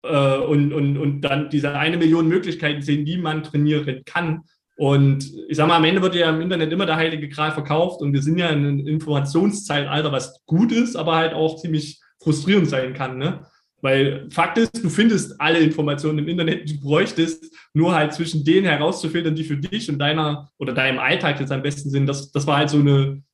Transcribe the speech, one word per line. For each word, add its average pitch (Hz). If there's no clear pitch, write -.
äh, 139
und, 143
und, 143
und 139
dann 143
diese 143
eine 156
Million 165
Möglichkeiten 160
sehen, 147
wie 175
man 156
trainieren 147
kann. 165
Und 139
ich 151
sag 151
mal, 170
am 160
Ende 185
wird 175
ja 170
im 160
Internet 165
immer 180
der 160
heilige 160
Gral 151
verkauft 156
und 143
wir 139
sind 160
ja 175
in 147
einem 143
Informationszeitalter, 151
was -
gut 208
ist, 233
aber 165
halt 160
auch 160
ziemlich 160
frustrierend 160
sein 131
kann, 127
ne? 160
Weil 135
Fakt 170
ist, 226
du 170
findest 202
alle 160
Informationen 151
im 151
Internet, 160
die 151
du 139
bräuchtest, 160
nur 170
halt 151
zwischen 160
denen 180
herauszufiltern, 160
die 156
für 143
dich 175
und 139
deiner 147
oder 127
deinem 131
Alltag 147
jetzt 135
am 135
besten 143
sind. 139
Das, 139
das 143
war 147
halt 147
so 147
eine 139